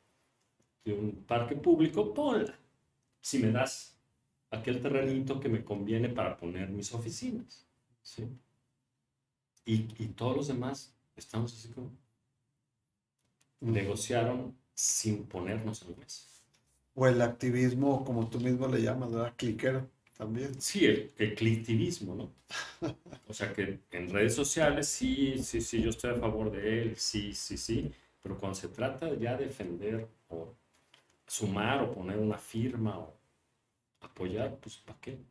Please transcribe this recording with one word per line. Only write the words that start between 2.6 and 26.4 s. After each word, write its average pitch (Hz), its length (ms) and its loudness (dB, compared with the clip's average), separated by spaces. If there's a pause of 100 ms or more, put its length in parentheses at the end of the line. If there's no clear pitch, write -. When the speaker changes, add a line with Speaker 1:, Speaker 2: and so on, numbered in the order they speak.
Speaker 1:
Si - 180 -2
me 110 140 4
das - 420 0 (560)
aquel 120 300 -2
terrenito 135 580 2
que 139 120 -2
me 110 120 2
conviene 110 460 0
para 92 300 -2
poner 92 320 -4
mis 101 240 -6
oficinas, 175 720 -8 (360)
¿sí? - 240 -10 (1400)
Y, 110 200 2 (160)
y 113 40 -4 (100)
todos 127 200 0
los 147 120 -2
demás 131 460 -4 (220)
estamos 113 360 -4
así - 160 -16
como 123 220 -12 (1700)
Speaker 2:
Ujú. 113 120 0
Speaker 1:
negociaron 117 840 0 (180)
sin - 520 0
ponernos 107 560 -4
en 87 100 -12
la 90 60 -16
mesa. - 260 -16 (720)
Speaker 2:
O 131 120 6
el 123 160 8
activismo, 127 840 4
como 117 240 0
tú 120 120 -4
mismo 127 280 2
le 120 140 2
llamas, 117 300 0
¿verdad? 117 240 -2
Cliquero 131 520 0 (280)
también. 120 440 -6
Speaker 1:
Sí, 196 240 2
el, - 320 6
el 107 180 2
clicktivismo, 113 800 2
¿no? - 180 -8 (480)
<laughs> 151 160 -4 (320)
O 107 60 -10
sea, 98 200 -4
que 95 240 0 (140)
en 90 180 -4
redes 107 240 4
sociales, 143 540 2
sí, 131 540 2
sí, 113 200 -2
sí, 113 180 0
yo 110 80 4
estoy 120 220 -2
a 120 60 0
favor 110 340 0